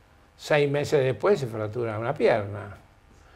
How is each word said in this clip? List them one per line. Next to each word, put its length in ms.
seis 340
meses 320
después 340
se 100
fractura 520
una 140
pierna. 640